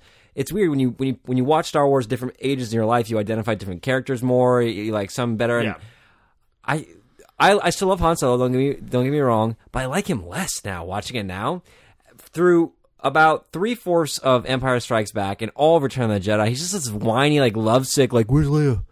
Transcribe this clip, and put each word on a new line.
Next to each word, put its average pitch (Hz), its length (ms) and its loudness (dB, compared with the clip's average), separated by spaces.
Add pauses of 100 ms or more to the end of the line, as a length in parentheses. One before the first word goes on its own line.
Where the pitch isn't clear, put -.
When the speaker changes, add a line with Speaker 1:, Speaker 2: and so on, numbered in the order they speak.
(340)
Speaker 1:
it's 135 180 -6
weird 185 160 2
when 143 120 0
you, 127 100 2
when 131 180 -4
you, 131 160 -4
when 127 140 -2
you 127 60 2
watch 156 240 0
Star 143 200 2
Wars 135 180 2
different 123 340 -6
ages 127 340 -4
in - 20 0
your 113 80 2
life, 117 240 0
you 113 100 -2
identify 107 360 -2
different 92 260 -8
characters 127 420 -4
more. 123 380 4
You, 107 240 -2
you 110 80 -4
like 101 180 -4
some 120 260 -4
better. 117 240 0
And 113 80 -2
Speaker 2:
Yeah. 92 60 -6 (920)
Speaker 1:
I, 143 200 -4 (520)
I, 196 260 4
I 175 60 0
still 185 180 -2
love 190 120 2
Han 165 160 2
Solo. 123 220 2
Don't 127 140 0
get 127 60 0
me, 139 160 0 (140)
don't 123 160 0
get 135 80 -2
me 151 80 0
wrong, 113 360 2 (160)
but 131 100 -4
I 127 40 -4
like 160 220 -4
him 107 180 -6
less 135 380 -8
now. 90 200 -8
Watching 101 320 -8
it 104 80 -6
now, 110 380 -6 (560)
through 170 540 2 (280)
about 156 520 2
three-fourths 175 680 -2
of 127 280 2
Empire 127 340 0
Strikes 110 320 -2
Back 101 300 -4
and 110 140 -6
all 160 200 6
of 156 60 2
Return 127 280 0
of 101 120 0
the 101 80 -2
Jedi, 107 180 2
he's 123 120 -4
just 180 120 -6
this 147 180 -6
whiny, 120 500 2
like, 113 160 2
lovesick, 123 560 2
like, 113 180 2
"Where's 147 160 4
Leia? 143 460 2